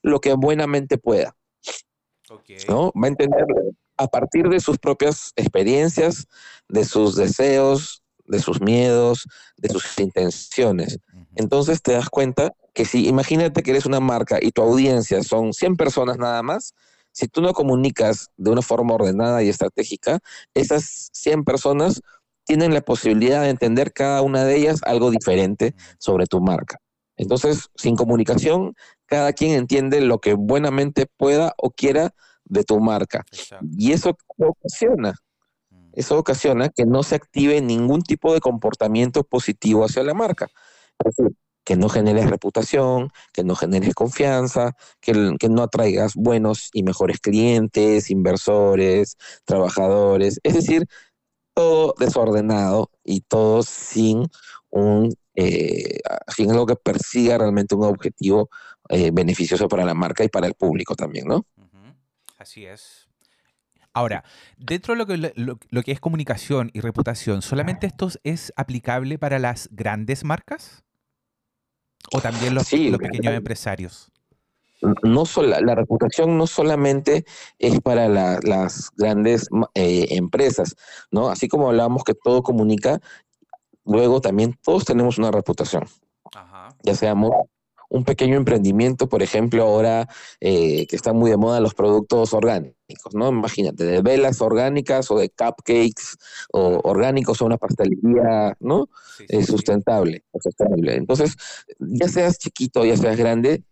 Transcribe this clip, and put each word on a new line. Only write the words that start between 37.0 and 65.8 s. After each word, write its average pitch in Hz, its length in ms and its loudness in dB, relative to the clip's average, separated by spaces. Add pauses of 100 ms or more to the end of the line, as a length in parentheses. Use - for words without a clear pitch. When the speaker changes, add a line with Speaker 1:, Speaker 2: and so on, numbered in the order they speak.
Speaker 1:
se 156 120 -2
active 143 460 2
ningún 123 420 0
tipo 156 300 0
de 160 80 4
comportamiento 117 840 0
positivo 107 600 0
hacia 127 180 -2
la 147 120 -2
marca. 214 340 -2 (560)
Es - 120 0
decir, - 160 0 (320)
que 98 120 0
no 98 120 2
generes 104 400 2
reputación, 127 840 0 (220)
que 90 120 -4
no 90 100 0
generes 95 400 0
confianza, 127 800 0 (260)
que, 104 380 2
que 113 100 0
no 117 140 4
atraigas 107 540 0
buenos 110 560 0
y 107 100 -2
mejores 92 380 -2
clientes, 107 880 2
inversores, 95 1080 2 (280)
trabajadores. 98 960 2
Es 151 120 0
decir, 165 320 2 (680)
todo 160 440 2
desordenado 107 920 0 (140)
y 98 160 -4
todo 110 420 2
sin 110 640 -2 (440)
un, 104 440 2 (200)
eh, 85 640 -2 (340)
sin 110 160 0
algo 117 160 4
que 113 100 0
persiga 120 600 0
realmente 101 360 0
un 104 100 0
objetivo, 101 640 0 (400)
eh, 85 240 2
beneficioso 87 560 0
para 92 160 0
la 87 100 -2
marca 92 300 -2
y 110 40 0
para 87 180 -2
el - 80 -4
público - 420 -2
también, 76 320 -10
¿no? 170 180 -2 (100)
Speaker 2:
Ujú. 101 380 -20 (440)
Así 104 280 -20
es. - 400 -20 (840)
Ahora, 113 320 -4 (320)
dentro 180 380 -6
de 233 40 -4
lo 220 80 -4
que, 190 100 -4 (200)
lo, 120 220 -8 (100)
lo 120 140 -4